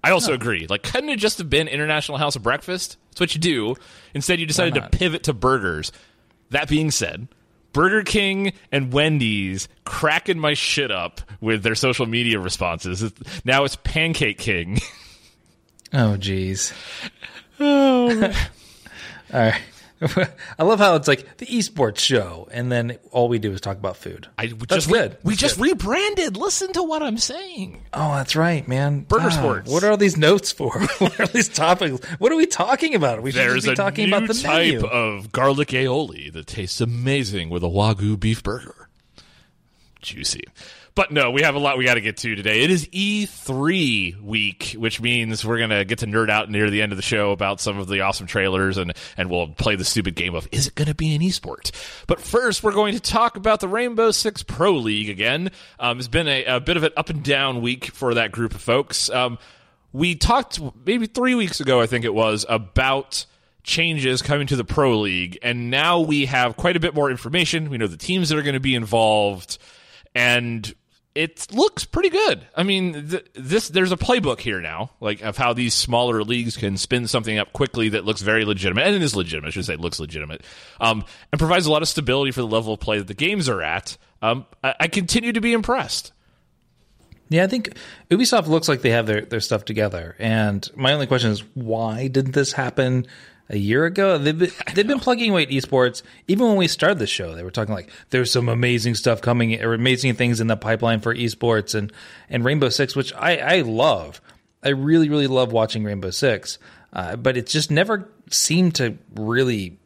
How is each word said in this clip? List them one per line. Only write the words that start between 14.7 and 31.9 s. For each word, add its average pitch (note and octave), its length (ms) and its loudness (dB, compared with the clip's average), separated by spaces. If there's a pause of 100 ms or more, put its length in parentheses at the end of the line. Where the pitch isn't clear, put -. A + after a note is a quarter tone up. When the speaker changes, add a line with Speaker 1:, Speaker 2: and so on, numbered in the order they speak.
Speaker 1:
<laughs> - 60 -14 (1040)
Speaker 2:
Oh, G#2+ 220 4
jeez. F#2+ 560 -4 (840)
Speaker 1:
Oh, C4+ 560 6
man. A3 200 2 (520)
Speaker 2:
<laughs> - 460 -18
All C3 60 2
right. A2+ 220 4 (400)
<laughs> F3 260 0 (320)
I D#3+ 40 4
love G3+ 160 6
how G3 160 8
it's D3 120 2
like - 300 0
the A#3+ 80 -12
esports F3 540 0
show, F2+ 520 0
and B2 200 -4
then A#2+ 260 -2 (140)
all A#2+ 180 4
we A#2+ 100 2
do G#2 140 -2
is F#2+ 80 -8
talk G2 160 -6
about G2 180 -6
food. - 320 -14 (100)
Speaker 1:
I, A2+ 100 -4
we A#2+ 40 -6 (160)
Speaker 2:
That's - 60 0
Speaker 1:
just D#3+ 140 0
re-, E3+ 60 4
Speaker 2:
good. F#3+ 300 0
Speaker 1:
we G3 100 0
Speaker 2:
That's G3+ 80 0
Speaker 1:
just C4+ 160 0
Speaker 2:
good. G3 100 0
Speaker 1:
rebranded. E4+ 680 0
Listen F#4 380 -4
to F4+ 100 0
what D#4 180 -2
I'm A#3+ 160 -2
saying. C#4+ 760 -8
Speaker 2:
Oh, D3 220 -2
that's C3+ 200 -2
right, D#3+ 320 0
man. C#3 340 0
Speaker 1:
Burger G3+ 280 2
Speaker 2:
God, E3+ 40 2
Speaker 1:
Sports. C3+ 380 0
Speaker 2:
what E3+ 120 2
are G#3 80 4
all G#3+ 60 4
these G3 200 4
notes D#3+ 340 4
for? C3 200 -4
<laughs> - 260 -2
What F#3 220 0
are G#3+ 80 2
these A#3 200 2
topics? D#3+ 580 0 (120)